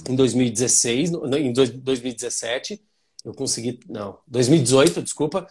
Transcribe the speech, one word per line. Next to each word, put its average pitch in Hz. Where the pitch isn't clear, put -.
Em 127
dois 127
mil 123
e -
dezesseis, 123
no, 147
em 135
dois, 123
dois 127
mil 123
e 117
dezessete, 123
eu 117
consegui, 127
não, 104
dois 123
mil 160
e 127
dezoito, 139
desculpa, 175